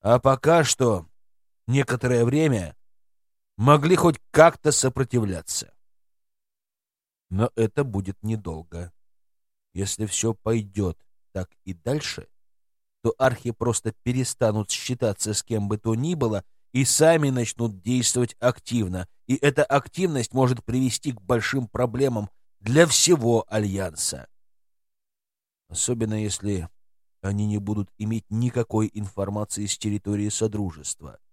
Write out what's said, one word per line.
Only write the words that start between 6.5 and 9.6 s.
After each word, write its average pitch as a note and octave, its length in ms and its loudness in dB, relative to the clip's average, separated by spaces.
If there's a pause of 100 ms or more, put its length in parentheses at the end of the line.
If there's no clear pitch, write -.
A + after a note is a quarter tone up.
Но G#2 260 0
это A2+ 280 0
будет G2 400 -6
недолго. F2 680 -8 (840)